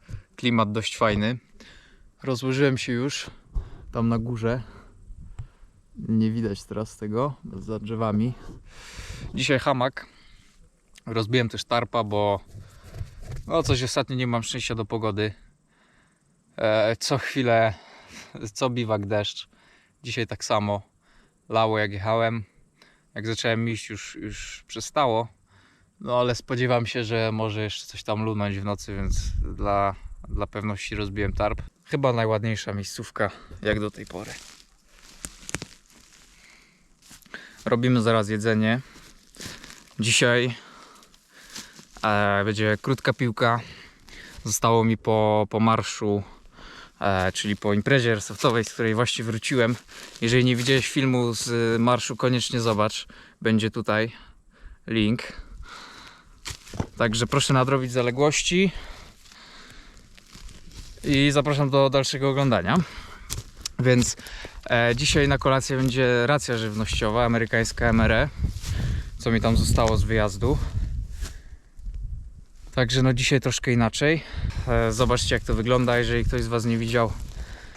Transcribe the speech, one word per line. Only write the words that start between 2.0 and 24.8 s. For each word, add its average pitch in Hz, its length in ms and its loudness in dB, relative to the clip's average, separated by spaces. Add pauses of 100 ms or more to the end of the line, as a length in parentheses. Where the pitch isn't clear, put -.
Rozłożyłem 131 540 2
się 123 160 -4
już 127 360 -4 (600)
tam 117 180 0
na 117 80 2
górze. 113 440 -2 (1300)
Nie 110 360 2
widać 110 320 -4
teraz 107 340 -8
tego, 117 380 -4 (180)
za 101 260 -8
drzewami. 110 540 0 (1000)
Dzisiaj 131 260 2
hamak. 135 460 -2 (1000)
Rozbiłem 113 440 0
też - 140 -8
tarpa, 120 400 0
bo 104 360 2 (1080)
no 160 160 2
coś 131 200 2
ostatnio 131 320 -2
nie 127 120 0
mam 120 160 0
szczęścia 117 320 -6
do 110 100 -4
pogody. 107 480 -2 (1200)
E, 110 380 2
co - 220 -2
chwilę, 113 560 2 (800)
co 131 160 0
biwak 113 360 0
deszcz. 104 440 -4 (540)
Dzisiaj 117 240 -4
tak - 180 -8
samo. 101 360 0 (680)
Lało 110 300 2
jak 107 120 0
jechałem. 113 520 -2 (720)
Jak 107 120 -8
zacząłem 113 420 -2
iść, 110 200 -8
już, - 260 -12
już - 520 -12
przestało. 120 600 0 (720)